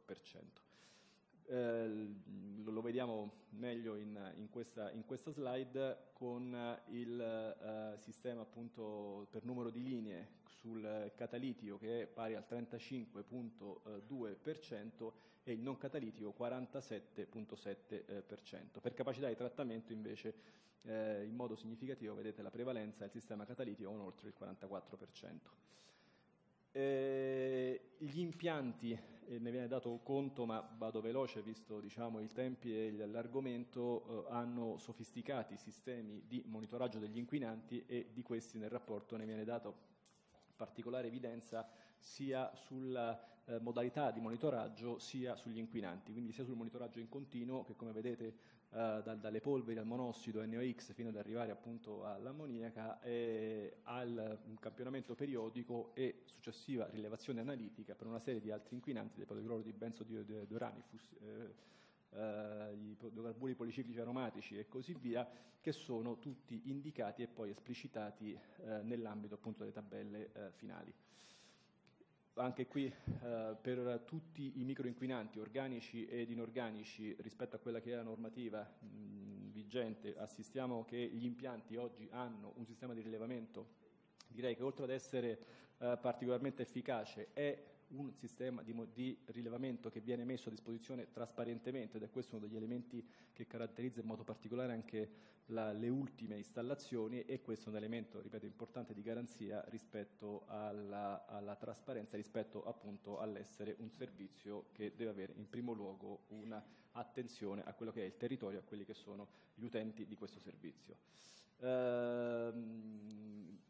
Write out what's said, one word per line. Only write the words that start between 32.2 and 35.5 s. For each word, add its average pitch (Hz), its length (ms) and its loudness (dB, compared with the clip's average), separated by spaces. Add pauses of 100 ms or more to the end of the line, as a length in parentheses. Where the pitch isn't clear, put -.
i 110 60 0
tempi 127 460 2
e 110 200 4
l-, 104 180 0
l'argomento, 120 1120 2
eh, - 60 -4
hanno 120 460 2
sofisticati 117 800 -2